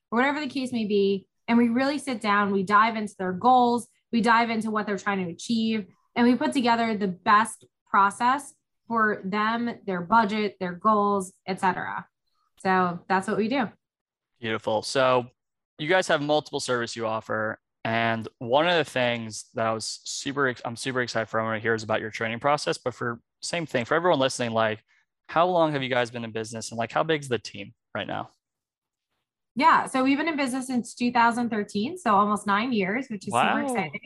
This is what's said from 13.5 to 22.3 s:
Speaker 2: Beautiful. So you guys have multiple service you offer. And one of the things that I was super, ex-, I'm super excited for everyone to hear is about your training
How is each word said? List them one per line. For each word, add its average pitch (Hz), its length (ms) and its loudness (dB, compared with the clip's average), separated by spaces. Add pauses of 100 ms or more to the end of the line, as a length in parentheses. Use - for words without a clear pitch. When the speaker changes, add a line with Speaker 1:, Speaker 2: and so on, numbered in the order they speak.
Speaker 2:
Beautiful. 110 400 -2
So 127 460 2 (520)
you 151 100 -6
guys 185 180 2
have 160 140 2
multiple 147 400 0
service 120 340 -2
you 113 120 -4
offer. 110 520 -4 (240)
And 113 460 0 (100)
one 135 300 2
of 175 80 4
the 156 80 2
things 117 720 -4
that 113 120 0
I 110 60 0
was - 320 -8
super, 139 440 -4
ex-, 123 160 -6
I'm 120 120 -8
super 127 240 -4
excited 113 280 -2
for 110 120 -2
everyone 110 180 -2
to 104 40 -8
hear 117 120 0
is 110 80 -2
about 110 180 -2
your 110 100 -8
training 113 280 -6